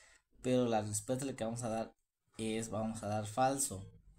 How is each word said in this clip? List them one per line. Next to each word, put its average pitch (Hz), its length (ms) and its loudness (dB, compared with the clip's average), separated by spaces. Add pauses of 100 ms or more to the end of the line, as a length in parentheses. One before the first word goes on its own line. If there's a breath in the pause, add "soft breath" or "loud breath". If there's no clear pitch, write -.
(420 loud breath)
pero 127 240 4
la 110 160 4
respuesta 127 520 -2
que 110 100 -4
vamos 120 180 -4
a 117 80 -2
dar 110 240 -2 (420)
es, 110 320 -2
vamos 110 340 -2
a 101 60 -4
dar 107 180 0
falso. 127 580 0 (340)